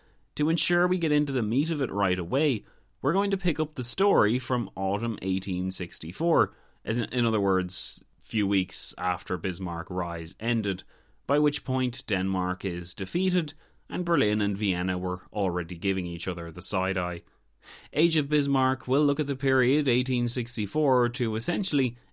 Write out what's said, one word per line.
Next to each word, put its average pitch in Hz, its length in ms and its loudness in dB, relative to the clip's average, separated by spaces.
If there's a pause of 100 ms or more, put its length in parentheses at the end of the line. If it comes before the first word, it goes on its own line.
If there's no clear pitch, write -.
(360)
To 151 120 2
ensure 175 380 2
we 180 120 0
get 165 120 0
into 147 220 2
the 127 100 0
meat 135 300 0
of 143 100 -2
it - 80 -2
right 92 280 2
away, 120 460 0 (380)
we're 143 100 0
going 196 200 2
to 190 40 2
pick 180 240 0
up 156 140 -4
the 123 100 -4
story 127 540 4
from 123 360 -2
autumn 101 460 -2
eighteen 92 500 -2
sixty-four, 107 840 0 (300)
as 113 140 -2
in, 120 80 -2
in 123 200 0
other 113 140 2
words, 92 640 0 (180)
few 104 260 -2
weeks 98 500 0
after 90 400 -2
Bismarck 85 540 -6
Rise 85 500 -6
ended, 110 420 -2 (440)
by 147 120 2
which 147 260 0
point 127 420 -2
Denmark 92 580 0
is 87 300 -4
defeated, 175 580 0 (380)
and 175 140 -4
Berlin 117 360 2
and 101 160 0
Vienna 92 400 0
were 90 240 -4 (120)
already 90 440 -2
giving 95 300 -2
each 85 200 -6
other 85 240 -6
the 87 120 -10
side 95 340 -2
eye. 87 260 -4 (720)
Age 160 240 2
of 143 120 0
Bismarck 139 600 2
will 143 160 4
look 143 160 2
at 143 60 -2
the 139 100 -4
period 135 520 2
eighteen 123 400 2
sixty-four 123 840 2
to 113 260 -2
essentially 143 640 0 (140)